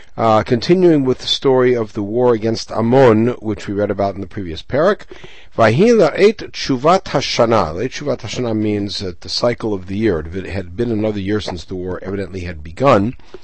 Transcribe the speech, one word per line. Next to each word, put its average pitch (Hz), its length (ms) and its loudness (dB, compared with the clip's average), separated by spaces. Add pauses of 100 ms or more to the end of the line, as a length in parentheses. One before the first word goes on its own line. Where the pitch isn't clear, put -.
(180)
Uh, 110 240 4
continuing 156 640 4
with 127 140 0
the - 60 -14
story 127 480 2
of 113 200 -4
the 107 80 -4
war 120 320 2
against 113 360 -2
Ammon, 117 580 4 (120)
which 107 260 -6
we 107 60 -4
read 101 180 0
about 98 240 -2
in 101 60 -10
the 98 60 -10
previous 87 360 -10
perek. 175 440 0 (500)
"Vahi 123 360 6
la'et 196 580 2
tshuvat 147 540 0
hashana." 113 680 0
La'et 104 200 -6
tshuvat 139 260 -6
hashana 117 360 -6
means 104 440 -2
that 92 240 -10
the 95 80 -14
cycle 117 420 -2
of 92 140 -6
the 98 100 -6
year. 104 220 2
It 85 260 -8
had 87 320 -8
been 117 160 -2
another 107 280 -2
year 101 200 -2
since 92 240 -8
the 98 100 -10
war 90 300 -8
evidently 95 360 -8
had 87 220 -10
begun. 107 520 2 (300)